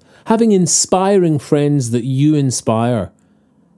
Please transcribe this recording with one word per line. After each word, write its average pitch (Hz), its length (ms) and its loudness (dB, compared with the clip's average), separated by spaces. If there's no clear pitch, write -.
having 220 280 2
inspiring 185 840 0
friends 147 520 -2
that 117 140 -2
you 135 300 0
inspire, 120 800 -2